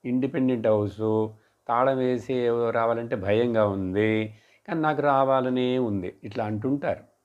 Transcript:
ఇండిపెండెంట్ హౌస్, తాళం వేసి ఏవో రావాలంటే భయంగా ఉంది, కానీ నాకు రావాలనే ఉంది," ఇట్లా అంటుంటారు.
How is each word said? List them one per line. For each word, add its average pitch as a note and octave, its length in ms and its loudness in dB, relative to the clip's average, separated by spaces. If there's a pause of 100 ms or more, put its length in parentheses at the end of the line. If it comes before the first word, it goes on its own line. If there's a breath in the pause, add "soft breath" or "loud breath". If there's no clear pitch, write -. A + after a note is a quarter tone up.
ఇండిపెండెంట్ B2+ 600 0
హౌస్, A2 600 0 (380 soft breath)
తాళం B2+ 300 2
వేసి B2+ 360 -2
ఏవో A#2 360 0
రావాలంటే A#2 460 0
భయంగా A2 520 2
ఉంది, G#2+ 680 0 (320 soft breath)
కానీ D#3+ 140 -4
నాకు D3+ 200 0
రావాలనే C3 760 2
ఉంది," G#2 460 -4
ఇట్లా A2+ 220 -6
అంటుంటారు. C3 800 -4